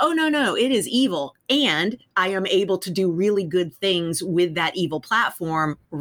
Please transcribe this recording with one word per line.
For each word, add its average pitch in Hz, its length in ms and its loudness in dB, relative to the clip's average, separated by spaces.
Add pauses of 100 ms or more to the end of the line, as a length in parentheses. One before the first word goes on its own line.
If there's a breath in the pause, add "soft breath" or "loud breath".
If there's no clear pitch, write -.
"Oh, 320 100 2
no, 320 160 2
no, 277 260 2
it 254 160 2
is 220 160 2
evil." 180 480 0 (140)
And 220 480 0 (180)
I 185 140 2
am 190 180 -2
able 190 300 2
to 185 140 -6
do 180 200 0
really 196 320 0
good 175 340 -2
things 170 460 -2
with 175 320 0
that 160 220 -2
evil 156 240 -2
platform 160 800 -2 (220)